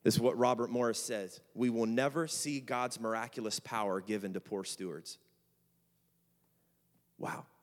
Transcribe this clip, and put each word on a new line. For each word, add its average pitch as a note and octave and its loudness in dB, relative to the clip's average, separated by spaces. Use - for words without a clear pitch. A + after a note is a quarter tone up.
This - 6
is - 4
what A#2 4
Robert A#2+ 4
Morris A#2+ 2
says, G2+ -6
"We A#2+ 2
will A2+ 2
never C#3 2
see D3 -4
God's B2 -2
miraculous A2+ -2
power G2+ 0
given G2 -2
to F#2 -4
poor G2 -6
stewards." E2+ -8
Wow. - -6